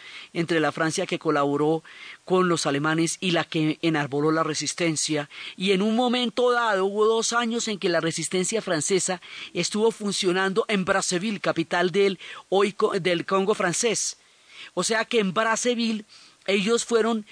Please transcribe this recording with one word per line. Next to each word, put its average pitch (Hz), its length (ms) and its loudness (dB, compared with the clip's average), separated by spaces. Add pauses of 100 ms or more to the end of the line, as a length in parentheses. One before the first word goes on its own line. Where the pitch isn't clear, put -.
(340)
entre 170 280 0
la 147 100 2
Francia 165 360 -2
que 170 120 -4
colaboró 151 640 2 (420)
con 180 240 2
los 165 180 0
alemanes 156 520 0
y 185 140 -2
la 165 100 2
que 156 400 -2
enarboló 147 480 0
la 160 140 2
resistencia. 151 840 -2 (280)
Y 190 160 0
en 190 100 2
un 220 140 2
momento 247 560 2
dado 214 340 2
hubo 208 200 2
dos 226 260 2
años 233 340 -2
en 214 120 -4
que 190 100 -2
la 165 120 2
resistencia 175 640 -2
francesa 180 580 0 (340)
estuvo 214 360 0
funcionando 190 760 0
en 190 160 0
Brazzaville, 190 560 0
capital 175 500 0
del, 196 300 2 (280)
hoy 196 240 2
co-, - 280 0
del 170 260 0
Congo 196 280 2
francés. 185 640 -2 (560)
O 180 100 -2
sea 220 200 0
que 233 140 0
en 190 160 2
Brazzaville 226 680 0 (420)
ellos 208 380 2
fueron 226 460 2